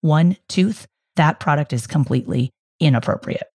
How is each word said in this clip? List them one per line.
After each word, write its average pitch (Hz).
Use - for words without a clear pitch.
one 165
tooth, 196
that 156
product 147
is 117
completely 131
inappropriate. -